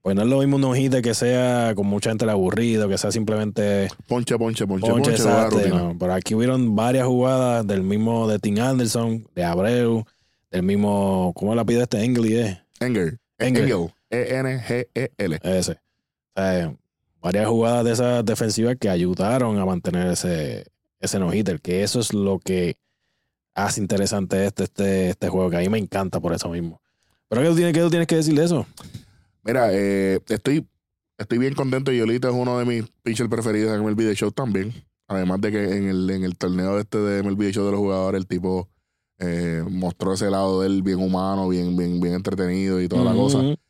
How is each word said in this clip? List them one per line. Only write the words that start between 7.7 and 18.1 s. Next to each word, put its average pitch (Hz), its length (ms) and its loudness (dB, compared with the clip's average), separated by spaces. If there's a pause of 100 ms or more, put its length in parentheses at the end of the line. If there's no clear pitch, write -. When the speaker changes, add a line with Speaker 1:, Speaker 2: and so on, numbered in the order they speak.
Speaker 1:
mismo 110 460 0
de 107 100 0
Tim 104 220 0
Anderson, 117 760 0
de 87 80 -2
Abreu, 110 640 0 (460)
del 90 120 -2
mismo, 98 720 0
¿cómo 101 160 -2
es 117 60 2
la 110 80 0
pide 120 160 2
este? 120 200 -2
Engel, 117 320 2
¿eh? 110 300 -2 (160)
Speaker 2:
Engel. 104 400 -2 (180)
Speaker 1:
Engel. 120 260 2
Speaker 2:
Engel. 92 300 0 (160)
E 123 280 -2
N 131 280 -4
G 120 300 -4
E 127 220 -2
L. 82 260 -2
Speaker 1:
Ese. 90 300 0
O - 40 -10 (640)
sea, 90 360 -2 (420)
varias 101 280 0
jugadas 117 360 2
de 117 80 2
esas 120 320 0